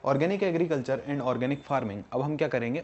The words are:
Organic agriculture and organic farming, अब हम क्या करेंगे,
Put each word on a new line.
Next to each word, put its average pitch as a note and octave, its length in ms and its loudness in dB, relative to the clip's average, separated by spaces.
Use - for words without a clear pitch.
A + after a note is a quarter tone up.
Organic E3 380 2
agriculture D#3+ 560 2
and C#3+ 120 -2
organic B2+ 360 0
farming, A2+ 260 0
अब B2+ 80 0
हम D3 160 -2
क्या D3+ 100 0
करेंगे, B2 360 -2